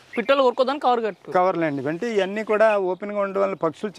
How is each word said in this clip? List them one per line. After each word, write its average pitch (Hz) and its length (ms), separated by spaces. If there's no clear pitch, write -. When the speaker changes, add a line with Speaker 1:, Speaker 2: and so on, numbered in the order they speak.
Speaker 1:
పిట్టలు 269 240
కొరుకోదాన్ని 254 380
కవర్ 247 220
కట్టు. 190 280
Speaker 2:
కవర్లు 180 340
అండి. 139 240
అంటే 220 260
ఇవన్నీ 202 300
కూడా 214 340
ఓపెన్ 190 340
గా 202 80
ఉండడం 196 220
వల్ల 196 120
పక్షులు 165 440